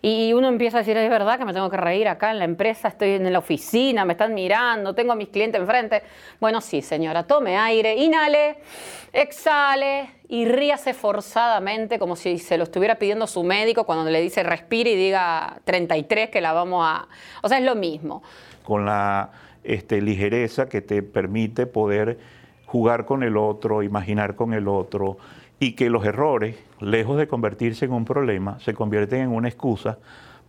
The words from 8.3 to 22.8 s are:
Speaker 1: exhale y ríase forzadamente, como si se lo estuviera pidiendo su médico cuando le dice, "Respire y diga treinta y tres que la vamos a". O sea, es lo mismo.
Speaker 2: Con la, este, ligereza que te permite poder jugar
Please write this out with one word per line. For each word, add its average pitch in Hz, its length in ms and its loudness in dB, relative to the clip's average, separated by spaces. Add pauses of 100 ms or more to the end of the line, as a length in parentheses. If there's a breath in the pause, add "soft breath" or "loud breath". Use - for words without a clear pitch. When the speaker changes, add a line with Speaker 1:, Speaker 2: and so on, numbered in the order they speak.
Speaker 1:
exhale 277 960 2 (180)
y 233 160 -2
ríase 277 500 2
forzadamente, 220 1040 0
como 175 200 -4
si 175 220 -2
se 170 180 0
lo 170 80 2
estuviera 196 300 2
pidiendo 214 300 0
su 190 200 -6
médico 214 400 2
cuando 165 260 0
le 160 80 4
dice, 175 240 0
"Respire 226 480 0
y 202 60 2
diga 185 680 0
treinta 175 320 2
y 151 80 -2
tres 220 260 0
que 208 120 0
la 160 100 0
vamos 175 340 2
a". - 220 -2 (340 loud breath)
O 208 60 -2
sea, 262 120 4
es 254 40 2
lo 254 120 2
mismo. 160 460 -6 (440 loud breath)
Speaker 2:
Con 104 200 0
la, 101 460 0 (320 loud breath)
este, 104 380 -2
ligereza 107 640 0
que 104 140 -4
te 101 200 -2
permite 107 640 -2
poder 107 520 0 (460 loud breath)
jugar 117 400 0